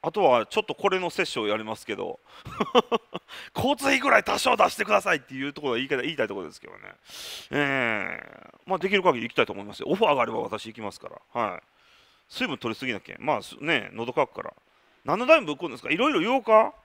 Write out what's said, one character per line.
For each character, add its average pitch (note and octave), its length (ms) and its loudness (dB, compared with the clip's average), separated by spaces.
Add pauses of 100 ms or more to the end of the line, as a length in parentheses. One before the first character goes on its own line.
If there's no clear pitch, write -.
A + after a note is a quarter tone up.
あ D#3+ 120 -4
と G#3 100 0
は B2 240 6
ち - 120 -2
ょ - 40 2
っ - 20 -6
と D3 120 -6
こ G3 140 2
れ F#3 100 0
の F3 100 -2
セ - 120 -2
ッ - 20 2
シ - 140 -4
ョ A2 60 0
ン G#2 40 0
や G#2 80 2
り A2 80 -4
ま A2 100 -6
す - 100 -14
け G#2 120 -4
ど、 F#2 240 -8 (640)
<laughs> - 680 -10
交 C#4 220 -2
通 C#4 100 -4
費 C#4 120 2
ぐ C4 120 -2
ら A3 100 6
い - 40 -10
多 G3+ 140 -2
少 - 180 2
出 F#3 140 4
し - 60 -10
て G#3+ 80 -2
く G#3+ 80 -2
だ G3+ 80 4
さ F#3+ 140 0
い D3+ 40 0
っ - 20 -4
て C3 140 -18
い C3+ 120 -6
う D3 60 -6
と - 80 -12
こ D3 80 -2
ろ B2 40 2
は A2+ 60 2
言 C3 80 -2
い - 20 -14
方、 C3+ 140 0
言 B2+ 100 -4
い C3 40 -8
た B2 80 2
い G#2 40 -2
と G2+ 60 -6
こ G2 60 -6
ろ E2+ 60 -8
で D2+ 60 -12
す - 80 -20
け - 80 -20
ど - 60 -18
ね。 G1+ 60 -20 (680)
え C#3 60 -2
ー、 A#2+ 1080 -2
ま F#3 100 0
あ、 - 20 -4
で F#3+ 100 -2
き G3 60 0
る F#3+ 80 4
限 D#3 160 4
り A2+ 60 -4
行 A#2 80 -6
き - 20 -18
た C3 80 4
い - 40 6
と - 60 -10
思 G2 100 -8
い - 20 -10
ま G#2 100 -14
す - 60 -14
よ。 - 80 -6
オ D#3 80 2
フ G#3+ 80 2
ァ E3+ 60 4
ー D3 40 6
が B2+ 80 2
あ A#2 40 4
れ A#2 60 -6
ば A2+ 60 -4
私 A2 280 -6
行 A2 80 -14
き A#2 60 -16
ま G#2 120 -6
す - 80 -18
か - 80 -14 (260)
ら。 A#2+ 60 -2
は G2 180 -2
い。 - 40 -18 (680)
水 - 180 -4
分 E3+ 120 -6
取 A2+ 140 -4
り - 60 -8
す C3 80 -6
ぎ B2+ 60 -2
な G2 80 -4
き - 120 -18
ゃ。 - 60 -14
ま C#3 200 0
あ、 G2 40 -6
す-、 - 180 -16
ね、 C3 320 -2
喉 A2+ 200 -6
乾 C#3+ 160 2
く - 60 -20
か - 100 -10
ら。 - 100 -10 (500)
何 D#3 140 0
の B3 80 -2
ダ D#4+ 100 8
イ D4 40 4
ム G3+ 60 -6
ぶ D3 80 -4
っ - 20 -6
こ E3 120 -6
ん B2 40 -6
で A#2 60 -10
す - 40 -16
か？ - 80 -6
い D#3 60 2
ろ C#4+ 140 4
い - 20 0
ろ F3 80 2
言 B3 160 2
お - 20 4
う A#3 60 0
か？ A3 300 6 (100)